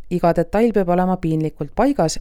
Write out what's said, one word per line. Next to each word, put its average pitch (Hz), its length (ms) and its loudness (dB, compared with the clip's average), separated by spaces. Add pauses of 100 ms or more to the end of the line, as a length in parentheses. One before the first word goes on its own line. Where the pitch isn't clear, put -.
(100)
iga 175 260 2
detail 208 360 0
peab 196 160 2
olema 180 280 2
piinlikult 156 580 -4
paigas, 226 460 0